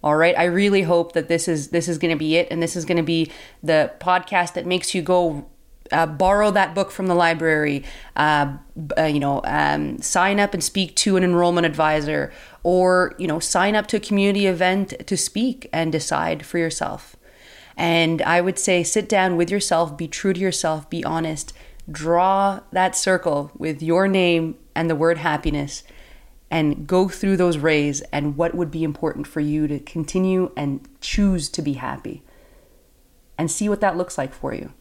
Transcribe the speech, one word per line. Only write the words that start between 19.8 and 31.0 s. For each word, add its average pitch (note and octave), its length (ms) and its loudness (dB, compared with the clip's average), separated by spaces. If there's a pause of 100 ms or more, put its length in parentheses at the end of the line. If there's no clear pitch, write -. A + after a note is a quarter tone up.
be D#3+ 120 -8
true - 240 -2
to F3 60 -4
yourself, E3+ 500 -2
be E3 160 -6
honest, D#3+ 480 -4 (360)
draw F#3 720 2 (140)
that F#3 200 2
circle D#3 640 0
with D#3 240 -6
your E3+ 240 2
name F3 520 2 (180)
and E3 140 0
the D#3 80 2
word E3 220 2
happiness, D3 640 -2 (680)
and D3+ 340 0
go F#3 220 2
through F#3+ 300 0
those F3 200 2
rays D3 440 2 (100)
and D3 240 -2
what E3+ 180 0
would F3 160 -2
be D#3+ 140 -4
important D3 440 -4
for - 120 -6
you D3+ 280 0
to D3 120 -4
continue F#3 800 -2
and C#3 320 -6 (100)
choose F3+ 480 0